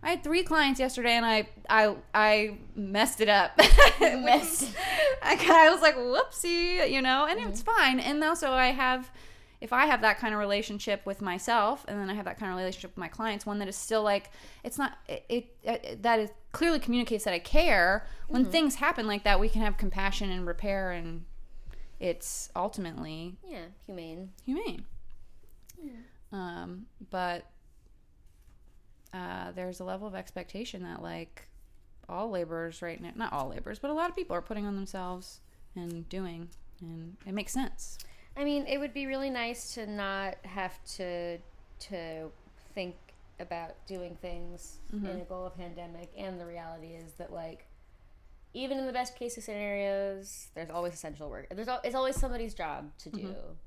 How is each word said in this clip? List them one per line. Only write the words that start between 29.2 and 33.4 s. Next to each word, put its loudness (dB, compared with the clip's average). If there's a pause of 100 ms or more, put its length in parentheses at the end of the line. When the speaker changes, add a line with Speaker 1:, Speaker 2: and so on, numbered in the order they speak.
Speaker 1:
there's -10
a -10
level -8
of -12
expectation -12
that, -12
like, -14 (600)
all -8
laborers -6
right -10
now, -14
not -6
all -4